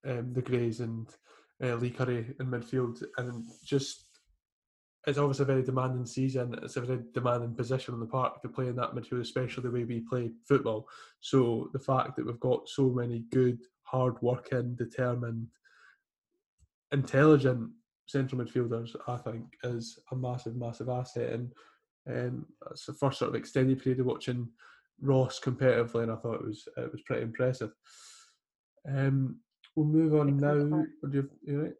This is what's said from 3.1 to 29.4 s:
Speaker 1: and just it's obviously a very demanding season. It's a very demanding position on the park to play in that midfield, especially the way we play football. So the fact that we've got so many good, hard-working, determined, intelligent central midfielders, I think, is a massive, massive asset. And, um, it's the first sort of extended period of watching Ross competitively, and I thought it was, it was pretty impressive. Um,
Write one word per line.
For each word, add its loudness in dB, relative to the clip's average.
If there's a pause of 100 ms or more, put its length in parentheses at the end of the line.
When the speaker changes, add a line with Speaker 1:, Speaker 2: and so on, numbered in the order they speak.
Speaker 1:
and -6 (180)
just -2 (1040)
it's 2
obviously 4
a 0
very 4
demanding 0
season. -2
It's -6
a -2
very -2 (120)
demanding 0
position -2
on -6
the -6
park -2
to -10
play -4
in -4
that -2
midfield, -4
especially -4
the -2
way -2
we -4
play -4 (160)
football. 2 (320)
So 2
the -2
fact 0
that -4
we've -6
got 0
so 4
many -2 (120)
good, 4 (240)
hard-working, 0
determined, -4 (1400)
intelligent 6 (380)
central -2
midfielders, -2 (120)
I -4
think, -8 (180)
is -8 (120)
a -6
massive, -6
massive -6
asset. -4
And, -6 (560)
um, -4 (260)
it's -16
the -10
first 0
sort 0
of -6
extended 2
period 0
of 2
watching -4 (540)
Ross 4
competitively, 4
and 0
I -2
thought -4
it -6
was, -8 (100)
it -6
was -12
pretty -2
impressive. 0 (1160)
Um, 2 (380)